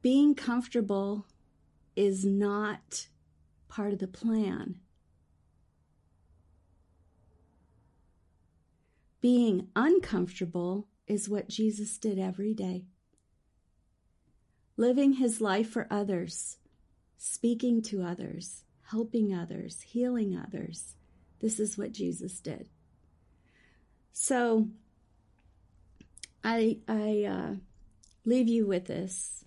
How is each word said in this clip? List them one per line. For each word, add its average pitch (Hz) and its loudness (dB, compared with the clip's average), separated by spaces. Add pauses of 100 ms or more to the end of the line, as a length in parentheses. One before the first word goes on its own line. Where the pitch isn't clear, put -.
Being 285 8
comfortable 208 0 (720)
is 190 2
not 202 0 (640)
part 202 -4
of 190 -6
the 190 -4
plan. 208 -2 (4000)
Being 240 4
uncomfortable 190 0 (180)
is 196 -2
what 208 -2
Jesus 214 -2
did 202 -4
every 190 -4
day. 185 -6 (1900)
Living 254 6
his 254 2
life 214 2
for - -4
others, 196 -4 (580)
speaking 233 0
to 208 -6
others, - -8 (180)
helping 220 -2
others, - -8
healing 233 -2
others. - -10 (420)
This 220 -2
is 214 -2
what 208 -6
Jesus 185 -6
did. - -10 (1400)
So 233 2 (1800)
I, 226 2 (100)
I, 214 0
uh, 196 -4 (680)
leave 240 4
you 226 4
with 185 0
this. - -8